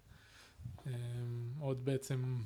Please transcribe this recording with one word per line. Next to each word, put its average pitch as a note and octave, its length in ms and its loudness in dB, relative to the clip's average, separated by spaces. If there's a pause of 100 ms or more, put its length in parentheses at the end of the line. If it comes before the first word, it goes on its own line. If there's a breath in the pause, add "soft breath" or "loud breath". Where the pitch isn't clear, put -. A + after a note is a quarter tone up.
(880)
אה, C3 60 0 (680)
עוד C3+ 240 2
בעצם, B2+ 600 4